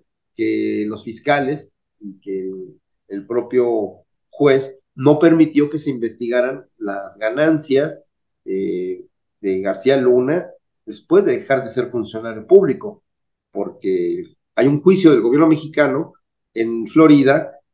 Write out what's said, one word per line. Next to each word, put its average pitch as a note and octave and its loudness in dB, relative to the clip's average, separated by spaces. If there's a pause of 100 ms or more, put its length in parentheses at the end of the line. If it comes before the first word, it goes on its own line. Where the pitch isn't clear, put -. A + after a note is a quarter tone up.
(360)
que G#2+ -4
los A2 -10
fiscales C#3+ -6 (280)
y G2 -18
que G2 -10
el, F#2 -14 (280)
el G2+ -12
propio A#2 -4 (240)
juez C3+ 0 (160)
no D3 4
permitió D#3 4
que D3+ -6
se D3 -6
investigaran B2 -4 (120)
las G2 -10
ganancias, C#3 -2 (360)
eh, F#2 -6 (360)
de F#2+ -2
García A2+ 0
Luna B2+ 0 (380)
después E3 0
de D3 0
dejar C3 -2
de - -10
ser A#2+ -6
funcionario A2 -8
público, - 2 (480)
porque F2+ -4 (320)
hay B2 2
un D3 0
juicio E3+ 6
del B2 4
gobierno C#3 2
mexicano D3+ 0 (400)
en A2+ -4
Florida D3 4 (220)